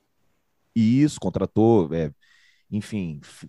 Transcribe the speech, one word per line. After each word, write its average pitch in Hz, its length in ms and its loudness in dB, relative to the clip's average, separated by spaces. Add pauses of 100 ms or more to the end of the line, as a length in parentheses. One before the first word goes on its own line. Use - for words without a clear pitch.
(760)
Isso, 123 460 2
contratou, 95 720 2
é, 80 180 -2 (600)
enfim, 95 520 -8
f-, - 260 -20